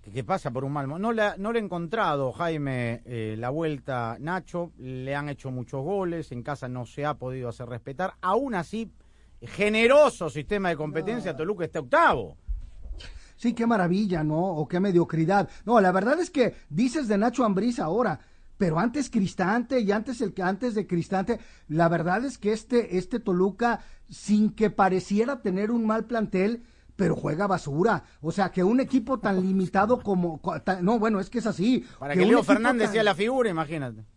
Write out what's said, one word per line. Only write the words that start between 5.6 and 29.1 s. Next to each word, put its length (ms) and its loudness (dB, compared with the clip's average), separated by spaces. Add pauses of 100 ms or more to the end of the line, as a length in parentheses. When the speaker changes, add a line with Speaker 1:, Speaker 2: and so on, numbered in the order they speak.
Speaker 1:
goles, 480 -4
en 120 -10
casa 240 -8
no 180 -8
se 200 -8
ha 100 0
podido 340 -8
hacer 200 -12
respetar, 520 -8
aún 340 0
así, 360 -6 (500)
generoso 880 4
sistema 400 -2
de 80 0
competencia, 540 -4
Speaker 2:
No. 60 -8
Speaker 1:
Toluca 280 -2
está 140 -6
octavo. 580 2 (1000)
Speaker 2:
Sí, 180 -2
qué 140 0
maravilla, 560 2
¿no? 200 0
O 240 -2
qué 120 0
mediocridad. 680 4 (160)
No, 160 4
la 120 6
verdad 280 2
es 120 -2
que 240 2 (140)
dices 380 0
de 120 2
Nacho 260 2
Ambriz 340 0
ahora, 400 0 (380)
pero 220 0
antes 320 -2
Cristante 680 0
y 100 0
antes 300 -2
el 120 -2
que, 80 -6
antes 320 -2
de 140 -2
Cristante, 520 -2 (280)
la 200 4
verdad 380 0
es 140 -8
que 120 0
este, 460 0
este 220 -4
Toluca, 640 0 (280)
sin 460 2
que 160 2
pareciera 720 2
tener 260 0
un 160 0
mal 200 0
plantel, 580 0 (320)
pero 200 2
juega 300 -2
basura. 600 0 (160)
O 100 -4
sea, 200 0
que 120 0
un 160 4
equipo 400 0